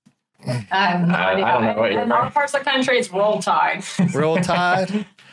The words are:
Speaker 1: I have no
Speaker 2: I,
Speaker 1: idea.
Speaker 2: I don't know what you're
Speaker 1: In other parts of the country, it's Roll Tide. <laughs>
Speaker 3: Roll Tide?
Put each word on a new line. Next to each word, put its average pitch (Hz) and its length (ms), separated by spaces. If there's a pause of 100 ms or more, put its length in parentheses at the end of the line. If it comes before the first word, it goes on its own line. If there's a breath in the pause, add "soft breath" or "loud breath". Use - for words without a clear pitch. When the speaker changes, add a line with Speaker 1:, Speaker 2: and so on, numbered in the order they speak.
(440)
Speaker 1:
I 123 260
have 180 360
no 175 80
Speaker 2:
I, 92 180
Speaker 1:
idea. 196 120
Speaker 2:
I - 80
don't 123 120
know 110 160
what 110 120
you're 104 100
Speaker 1:
In 110 100
other 165 180
parts 285 240
of 277 100
the 294 60
country, 262 280
it's 196 140
Roll 202 280
Tide. 160 440 (140)
<laughs> 180 160
Speaker 3:
Roll 156 260
Tide? 180 680 (260 loud breath)